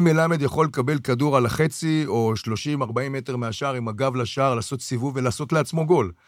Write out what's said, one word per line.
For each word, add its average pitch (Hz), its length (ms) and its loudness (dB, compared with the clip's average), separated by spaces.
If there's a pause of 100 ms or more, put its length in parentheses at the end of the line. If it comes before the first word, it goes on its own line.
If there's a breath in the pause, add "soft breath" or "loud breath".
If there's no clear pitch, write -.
מלמד 160 400 4
יכול 160 240 2
לקבל 143 320 0
כדור 135 380 2
על 120 100 4
החצי, 156 600 0
או 113 300 0
שלושים, 135 460 -4
ארבעים 123 300 -4
מטר 131 240 -6
מהשער, 120 380 -4
עם 117 140 -4
הגב 127 280 -2
לשער, 127 380 0
לעשות 117 260 -4
סיבוב 131 360 -4
ולעשות 127 360 -2
לעצמו 160 340 0
גול. 127 260 2 (160 soft breath)